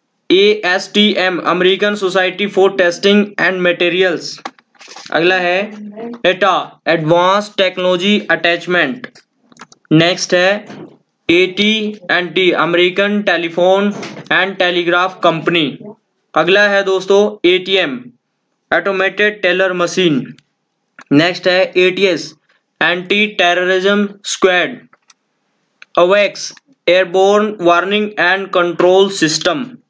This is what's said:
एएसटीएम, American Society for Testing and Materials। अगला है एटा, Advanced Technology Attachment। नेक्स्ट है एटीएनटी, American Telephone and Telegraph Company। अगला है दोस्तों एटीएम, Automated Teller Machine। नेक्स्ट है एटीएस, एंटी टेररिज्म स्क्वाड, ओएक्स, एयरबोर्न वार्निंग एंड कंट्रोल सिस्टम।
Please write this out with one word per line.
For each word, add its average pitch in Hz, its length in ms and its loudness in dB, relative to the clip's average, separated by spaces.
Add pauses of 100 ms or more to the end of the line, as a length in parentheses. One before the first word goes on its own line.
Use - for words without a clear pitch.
(300)
एएसटीएम, 196 1120 2
American 190 560 0
Society 185 500 -2 (120)
for 190 100 4 (120)
Testing 196 440 2 (160)
and 185 260 -2
Materials। 175 640 0 (840)
अगला 175 220 0
है 180 240 -2 (680)
एटा, 185 640 -2
Advanced 175 680 0
Technology 185 560 0 (160)
Attachment। 170 760 -2 (840)
नेक्स्ट 175 420 2
है 190 300 0 (640)
एटीएनटी, 185 1200 0
American 180 680 0 (100)
Telephone 180 640 0 (400)
and 190 300 -2
Telegraph 175 640 -2
Company। 160 420 0 (640)
अगला 190 340 2
है 196 160 0
दोस्तों 196 640 0
एटीएम, 185 520 -2 (760)
Automated 190 720 -2
Teller 185 240 0 (120)
Machine। 170 380 0 (920)
नेक्स्ट 175 360 2
है 180 280 2
एटीएस, 185 580 0 (480)
एंटी 180 440 0
टेररिज्म 190 840 0 (160)
स्क्वाड, 175 540 0 (1200)
ओएक्स, 190 560 0 (340)
एयरबोर्न 190 720 2
वार्निंग 190 580 0
एंड 185 300 0
कंट्रोल 180 640 2
सिस्टम। 156 540 -2 (260)